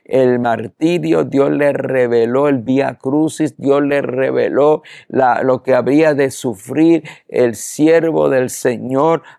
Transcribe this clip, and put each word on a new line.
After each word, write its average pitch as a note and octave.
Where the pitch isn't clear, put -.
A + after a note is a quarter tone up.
el B2+
martirio, D#3
Dios C#3
le C#3+
reveló B2+
el C#3+
vía B2+
crucis, D3+
Dios C#3
le C#3+
reveló C3
la, B2
lo B2+
que C3
habría C#3+
de C3+
sufrir C#3+
el A#2+
siervo D#3
del B2+
Señor C3